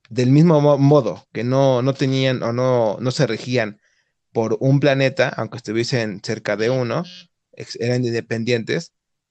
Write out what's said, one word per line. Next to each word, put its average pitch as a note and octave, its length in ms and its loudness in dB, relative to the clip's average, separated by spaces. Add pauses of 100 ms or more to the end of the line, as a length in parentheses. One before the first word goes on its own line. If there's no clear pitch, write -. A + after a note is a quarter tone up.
del B2 220 0
mismo D3+ 320 6
mo-, D3 160 4
modo, C#3 540 2
que A2 120 -6
no, C3 380 2
no C3 140 0
tenían C3 480 -2
o A#2 100 -4
no, A#2+ 460 0
no A#2+ 100 -2
se C3 160 0
regían A2 560 -4 (500)
por A2+ 280 -2
un C3+ 200 2
planeta, C3+ 500 0
aunque A#2 280 -8
estuviesen A2+ 680 -4
cerca G#2+ 340 -6
de A2+ 120 -2
uno, B2+ 340 -2 (500)
ex-, - 240 -18
eran B2 280 -2
independientes, A#2 880 -4 (380)